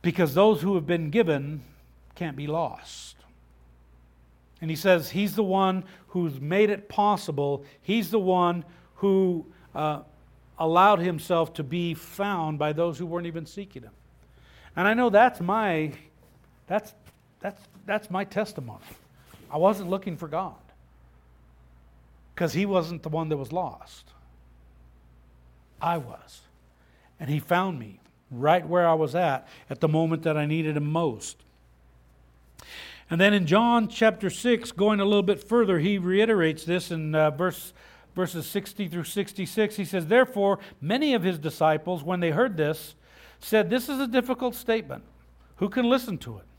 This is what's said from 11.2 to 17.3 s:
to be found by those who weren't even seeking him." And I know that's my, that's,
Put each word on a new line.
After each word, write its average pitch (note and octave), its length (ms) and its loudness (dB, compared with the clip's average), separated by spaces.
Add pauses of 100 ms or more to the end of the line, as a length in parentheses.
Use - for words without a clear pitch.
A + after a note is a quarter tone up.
to D3+ 100 -6
be E3+ 280 -4
found E3 640 -6
by D3+ 140 0
those D#3+ 260 -2
who F3 80 -8
weren't E3+ 220 -6
even E3 180 -10
seeking G3 380 -16
him." G#2+ 80 -20 (840)
And F#3 120 2
I A3 60 4
know A#3+ 160 4
that's A#3 320 6
my, F3 500 0 (760)
that's, G#3 260 -4 (480)